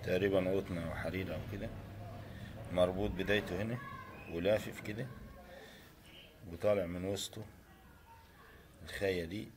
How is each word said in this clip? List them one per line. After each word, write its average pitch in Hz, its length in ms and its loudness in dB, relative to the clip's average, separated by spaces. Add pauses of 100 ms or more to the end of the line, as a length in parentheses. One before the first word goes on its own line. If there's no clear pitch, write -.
تقريبًا 92 520 6
قطن 95 220 0
أو 82 180 -2
حرير 85 400 -2
أو 78 40 -2 (120)
كده، 104 180 -4 (1000)
مربوط 92 400 6
بدايته 95 500 2
هنا 113 160 0 (540)
ولافف 104 500 2
كده 113 260 -4 (1400)
وطالع 98 340 4
من 87 200 -2
وسطه 101 400 -2 (1400)
الخاية 90 420 0
دي 98 320 -6